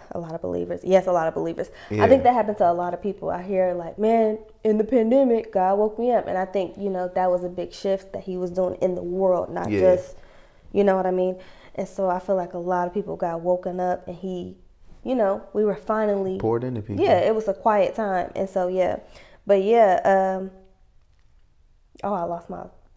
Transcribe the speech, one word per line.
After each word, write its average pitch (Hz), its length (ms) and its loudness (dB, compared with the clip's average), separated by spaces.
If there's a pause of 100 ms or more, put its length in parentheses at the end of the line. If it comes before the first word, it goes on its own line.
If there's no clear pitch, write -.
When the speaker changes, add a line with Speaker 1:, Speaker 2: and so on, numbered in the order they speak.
(140)
Speaker 1:
a - 60 -8
lot 160 140 -10
of 165 80 -10
believers. 175 420 -6
Yes, 185 220 4
a 185 60 -2
lot 165 160 0
of 165 80 -4
believers. 165 340 -6 (220)
Speaker 2:
Yeah. 214 120 0
Speaker 1:
I - 40 8
think - 160 8
that 247 100 6
happened 208 240 0
to 180 100 4
a 170 60 4
lot 175 220 -4
of 175 80 -10
people. 196 260 -6
I 175 140 -6
hear, 185 320 0
like, 170 240 -10
"Man, 220 400 2 (240)
in 214 160 2
the 220 40 4
pandemic, 233 680 4
God 190 260 2
woke 214 220 0
me 240 120 0
up." 220 140 2
And - 100 -4
I 185 100 -2
think, 190 340 -4
you 202 100 -4
know, 180 200 -4
that 185 200 0
was 180 140 0
a 180 60 -4
big 175 220 -8
shift 190 420 -4
that 190 100 -12
he 185 140 -8
was 180 120 -4
doing 185 320 -2
in 185 140 2
the 180 80 -8
world, 180 500 0
not 175 160 -4
Speaker 2:
Yeah. 202 120 2
Speaker 1:
just, 180 340 4 (560)
you 202 120 2
know 190 120 4
what 185 100 0
I 185 60 0
mean? 185 240 0 (400)
And 190 120 -8
so 190 220 -4
I 180 80 0
feel 190 180 -2
like 175 200 -4
a - 20 -8
lot 175 300 -2
of 175 80 -8
people 190 220 -6
got 170 240 -4
woken 180 380 -2
up, 180 280 -2
and 180 100 -12
he, 185 400 -10 (460)
you 247 100 -4
know, 214 300 0 (100)
we 208 100 0
were 202 120 0
finally 202 640 -2
Speaker 2:
Poured 117 240 0
into 127 180 -6
people. 269 240 -4
Speaker 1:
Yeah, 208 140 4
it 220 160 0
was 220 120 -4
a 196 60 0
quiet 208 400 2
time. 190 420 -4
And 196 140 -4
so, 185 180 -2
yeah. 185 300 0 (480)
But, 196 160 4
yeah, 190 800 4
um, 190 100 -8 (1500)
oh, 202 120 -4
I 175 80 -4
lost 170 260 -8
my, 180 140 -12 (340)